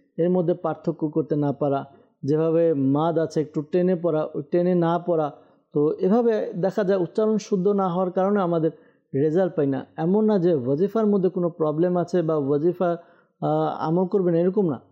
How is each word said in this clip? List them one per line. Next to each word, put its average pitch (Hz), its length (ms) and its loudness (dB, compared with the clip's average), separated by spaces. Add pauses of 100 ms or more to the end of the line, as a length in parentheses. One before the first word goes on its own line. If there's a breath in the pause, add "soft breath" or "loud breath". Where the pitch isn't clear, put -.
(200)
এর 170 100 2
মধ্যে 180 240 2
পার্থক্য 160 560 -4
করতে 156 260 -2
না 147 180 0
পারা, 139 320 -2 (380 soft breath)
যেভাবে 160 500 2
মাদ 147 460 0
আছে 156 220 -2
একটু 151 200 -6
টেনে 180 340 0
পড়া, 160 380 -2
ওই 156 180 -6
টেনে 175 240 2
না 170 240 2
পড়া, 160 320 -2 (420 soft breath)
তো 147 180 2
এভাবে 220 600 0
দেখা 185 300 -2
যায় 190 160 0
উচ্চারণ 214 380 0
শুদ্ধ 202 300 -2
না 196 220 0
হওয়ার 180 220 -2
কারণে 196 300 0
আমাদের 170 300 0 (440 soft breath)
রেজাল্ট 160 400 0
পাই 147 120 0
না। 135 180 -4 (120)
এমন 190 280 2
না 214 140 2
যে 170 160 2
ওয়াজিফার 160 520 0
মধ্যে 196 220 2
কোনো 175 200 -2
প্রবলেম 160 480 0
আছে 175 240 0
বা 160 140 0
ওয়াজিফা, 165 600 0 (440 soft breath)
আহ, 156 380 0
আমল 170 280 0
করবেন 180 280 0
এরকম 180 340 2
না, 120 100 -4 (120)